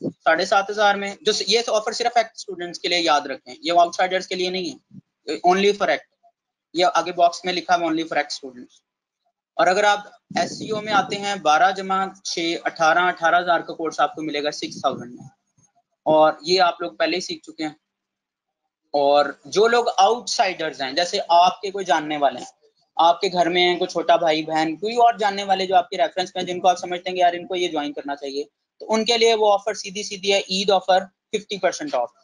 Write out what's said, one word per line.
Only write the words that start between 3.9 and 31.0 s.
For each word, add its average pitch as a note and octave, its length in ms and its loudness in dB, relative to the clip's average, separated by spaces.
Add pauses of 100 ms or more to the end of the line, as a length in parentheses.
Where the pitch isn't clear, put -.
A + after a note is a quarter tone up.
के - 80 -8
लिए F3+ 160 -2
नहीं F#3 200 -6
है, - 80 -16 (640)
only G3 320 4
for G3 140 -2
act। - 460 -4 (440)
ये E3+ 60 2
आगे E3+ 300 2
box F3 340 2
में F3+ 60 -2
लिखा F3 220 0
है F3 60 0
only D#3+ 240 -2
for D#3+ 100 -8
act D3 160 -2
students। - 520 -14 (760)
और E3+ 100 4
अगर G#3 160 2
आप G#3 360 0 (180)
एसईओ G#3+ 420 -6
में G#3+ 120 -6
आते G3 240 0
हैं G3+ 260 -6
बारह D#3 280 4
जमा F#3+ 440 -4 (100)
छह E3+ 320 -4
अठारह, E3 520 0
अठारह E3+ 300 2
हजार F3 240 0
का E3 120 -12
कोर्स D#3 260 -6
आपको D3+ 220 -2
मिलेगा D3 280 -4
सिक्स - 340 -12
थाउजेंड B2 360 -6
में। C3+ 80 -20 (800)
और D#3 360 4
ये F3+ 160 2
आप F3 240 2
लोग E3 160 -10
पहले E3 180 -2
ही F#3 40 -4
सीख F3 240 -10
चुके - 200 -12
हैं। D3+ 120 -10 (1160)
और C#3+ 520 2
जो F3 200 2
लोग A#3 220 2
outsiders F#3+ 920 0
हैं, C3+ 140 -6
जैसे F3 240 -2
आपके F3+ 520 4
कोई G3 140 -8
जानने D#3 320 0
वाले C#3+ 240 0
हैं, - 160 -18 (440)
आपके E3+ 280 4
घर F3 200 0
में F3+ 140 2
हैं F3+ 160 2
कोई F3+ 100 -2
छोटा E3+ 280 2
भाई D#3+ 260 0
बहन, D#3+ 340 -2
कोई G#3+ 200 -6
और A#3 220 4
जानने G3+ 260 -2
वाले F#3+ 220 0
जो F#3+ 80 -2
आपके F3+ 220 2
reference F3+ 400 -2
में F3+ 60 -4
हैं, F3+ 40 -6
जिनको F3+ 220 0
आप F3+ 80 4
समझते F3+ 340 -8
हैं F3+ 40 -8
कि F3+ 80 0
यार F3 120 4
इनको F3 200 -8
ये F3+ 140 -2
ज्वाइन D3 240 -6
करना C#3+ 220 -8
चाहिए, C#3+ 300 -8 (360)
तो - 60 -14
उनके A3 320 0
लिए A3+ 160 4
वो G#3+ 160 4
offer G3+ 240 0
सीधी G3+ 300 -10
सीधी G3 260 -6
है, G3 200 0
Eid G3 200 -2
offer F#3+ 340 2